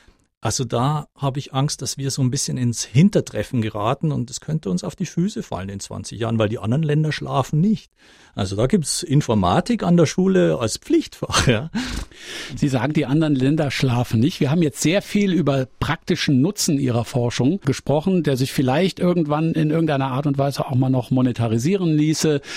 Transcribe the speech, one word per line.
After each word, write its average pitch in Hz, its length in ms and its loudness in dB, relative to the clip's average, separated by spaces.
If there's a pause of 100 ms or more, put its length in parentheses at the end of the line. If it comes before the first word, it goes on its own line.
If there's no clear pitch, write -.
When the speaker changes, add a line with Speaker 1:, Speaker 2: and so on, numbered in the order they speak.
(420)
Speaker 1:
Also 110 220 -2
da 127 520 -2
habe 139 240 -4
ich - 160 -8
Angst, 135 260 -2
dass - 160 -8
wir 135 140 -4
so 143 100 -2
ein 127 80 2
bisschen 139 280 -4
ins 120 260 -2
Hintertreffen 131 800 2
geraten 110 500 -2
und 123 180 -4
es - 120 -12
könnte 160 280 -4
uns 180 140 -2
auf 175 120 -8
die 175 120 -6
Füße 202 340 -2
fallen 95 280 -8
in 98 100 -10
zwanzig 101 400 -12
Jahren, 113 180 0
weil 107 120 2
die 113 100 -6
anderen 120 240 0
Länder 151 280 2
schlafen 139 500 -2
nicht. 208 300 0 (440)
Also 98 200 -4
da 113 120 2
gibt's - 340 0
Informatik 127 800 2
an 175 160 4
der 165 80 6
Schule 185 540 2
als - 180 -2
Pflichtfach, - 680 -2
ja. 123 240 0 (840)
Speaker 2:
Sie 147 120 0
sagen, 135 260 -2
die 147 120 2
anderen 151 280 2
Länder 139 380 2
schlafen 123 480 0
nicht. 143 200 2
Wir 135 120 2
haben 175 100 2
jetzt 147 200 0
sehr 180 200 2
viel 202 320 0
über 139 340 0 (120)
praktischen 147 640 0
Nutzen 165 360 0
Ihrer 120 280 0
Forschung 123 560 0
gesprochen, 151 640 0
der 139 140 0
sich 131 140 -2
vielleicht 147 480 0
irgendwann 160 540 0
in 151 180 0
irgendeiner 147 400 0
Art 139 160 -2
und 139 100 0
Weise 143 300 0
auch 127 80 -2
mal 131 140 2
noch 127 220 0
monetarisieren 127 840 0
ließe. 151 440 2 (140)